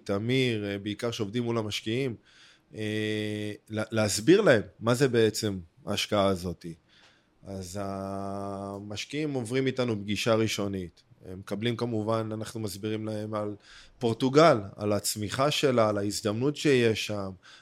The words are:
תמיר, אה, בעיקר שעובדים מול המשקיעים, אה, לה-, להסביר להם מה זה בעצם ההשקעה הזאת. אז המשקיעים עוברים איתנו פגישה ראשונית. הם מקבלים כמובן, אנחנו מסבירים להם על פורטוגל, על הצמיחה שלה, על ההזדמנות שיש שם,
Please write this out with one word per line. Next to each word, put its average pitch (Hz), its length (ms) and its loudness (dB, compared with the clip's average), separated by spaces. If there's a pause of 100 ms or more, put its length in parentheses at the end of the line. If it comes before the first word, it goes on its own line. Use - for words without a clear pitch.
תמיר, 113 600 0
אה, 101 140 -4
בעיקר 104 320 -4
שעובדים 110 320 -4
מול 117 160 -2
המשקיעים, 113 560 -4 (600)
אה, 107 800 -4 (180)
לה-, 107 200 -2
להסביר 110 500 4
להם 139 220 6 (180)
מה 117 140 2
זה 131 140 4
בעצם 110 500 2 (280)
ההשקעה 98 400 2
הזאת. 90 400 -2 (800)
אז 95 360 -10
המשקיעים 98 1500 -6
עוברים 131 340 -2
איתנו 123 340 0
פגישה 104 340 0
ראשונית. 101 680 -2 (260)
הם 92 100 -12
מקבלים 104 380 -4
כמובן, 113 560 -2
אנחנו 110 280 -8
מסבירים 107 460 -6
להם 107 280 -6
על 104 200 -4 (440)
פורטוגל, 131 600 6 (180)
על 104 160 0
הצמיחה 104 580 0
שלה, 123 380 4
על 104 100 0
ההזדמנות 104 580 -2
שיש 120 500 4
שם, 101 240 -6 (320)